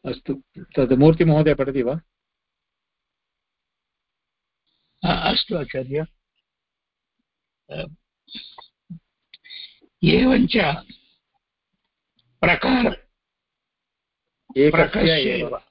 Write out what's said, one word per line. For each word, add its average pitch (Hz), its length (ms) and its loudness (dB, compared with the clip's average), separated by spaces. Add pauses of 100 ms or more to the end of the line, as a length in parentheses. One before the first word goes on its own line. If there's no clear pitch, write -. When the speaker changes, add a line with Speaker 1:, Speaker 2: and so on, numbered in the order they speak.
Speaker 1:
अस्तु, - 380 -8 (160)
तद् 131 340 -2
मूर्तिमहोदय 156 600 4
पठति 135 300 -2
वा? 143 160 -4 (3000)
Speaker 2:
अ-, - 0 -
अस्तु - 500 -4
आचार्य। 139 500 -6 (1600)
अ, - 140 -12 (2250)
एवञ्च 233 840 2 (1600)
प्रकार-, 247 560 0 (1600)
Speaker 1:
एकस्य 147 140 6
Speaker 2:
प्रकस्य 165 400 0
Speaker 1:
एव। 135 360 -2
Speaker 2:
एव। 123 240 -10